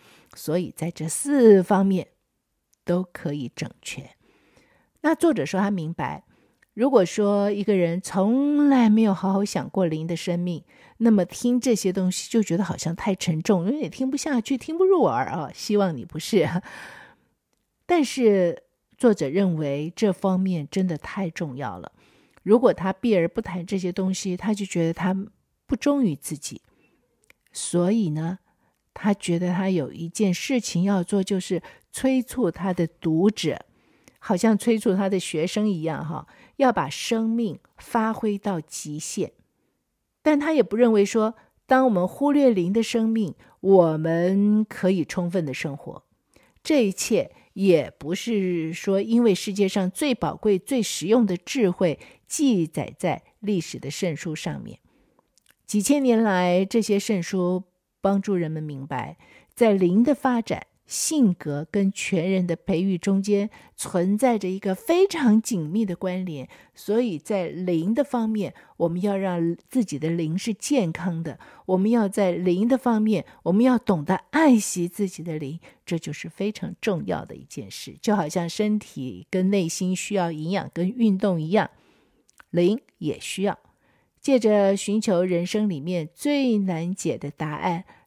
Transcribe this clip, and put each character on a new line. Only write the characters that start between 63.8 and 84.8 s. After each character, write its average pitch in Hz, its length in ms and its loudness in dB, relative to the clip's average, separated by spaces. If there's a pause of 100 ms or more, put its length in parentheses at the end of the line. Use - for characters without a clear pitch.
在 240 220 2
着 196 100 -4
一 190 100 -4
个 196 160 -2
非 349 340 2
常 254 320 4
紧 170 280 -4
密 208 180 0
的 180 100 -6
关 185 280 -4
联。 147 240 -10 (260)
所 214 260 -2
以 214 180 -2
在 185 300 -4
灵 175 460 -2
的 277 100 2
方 226 240 -2
面， 208 260 -4 (220)
我 170 120 0
们 170 120 -4
要 202 160 0
让 175 400 -2 (100)
自 254 160 -2
己 156 160 -6
的 156 120 -2
灵 165 260 -2
是 220 160 -4
健 196 400 -2
康 170 300 -6
的， 160 160 -10 (260)
我 185 140 2
们 202 120 2
要 233 180 4
在 190 240 0
灵 180 360 0
的 262 80 4
方 233 240 0
面， 214 240 0 (200)
我 165 60 0
们 208 140 4
要 254 140 4
懂 165 260 0
得 185 120 0 (160)
爱 285 260 6
惜 175 280 -2
自 196 220 -4
己 - 140 -12
的 165 160 -6
灵， 156 200 -8 (280)
这 170 120 -2
就 151 140 -8
是 165 160 -12
非 202 240 -4
常 - 260 -10
重 170 280 -2
要 160 180 -4
的 165 100 -16
一 - 80 -18
件 110 280 -14
事。 - 320 -16
就 214 120 2
好 170 140 0
像 170 180 -4
身 214 320 -2
体 127 520 -12
跟 185 180 0
内 196 180 2
心 180 300 -4
需 - 180 -6
要 175 160 0
营 156 200 -6
养 190 240 -4
跟 170 120 0
运 220 300 2
动 190 240 0
一 156 100 -4
样， 196 200 0 (800)
灵 175 280 2 (200)
也 151 200 -6
需 - 260 -6
要。 202 140 -2 (640)
借 269 180 4
着 208 360 4
寻 202 240 -2